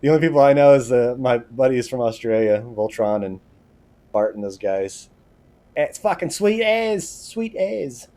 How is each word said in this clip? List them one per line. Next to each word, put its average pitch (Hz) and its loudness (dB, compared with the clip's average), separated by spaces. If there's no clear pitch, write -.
The 139 0
only 156 4
people 160 2
I 139 6
know 143 8
is, 123 2
uh, 123 2
my 127 0
buddies 123 -2
from 127 -8
Australia, 110 0
Voltron 107 -2
and 95 -8
Bart 107 0
and 104 -12
those 98 -10
guys. 98 -6
It's 147 -4
fucking 180 -4
sweet 214 0
as, 220 -2
sweet - -10
as. 180 -6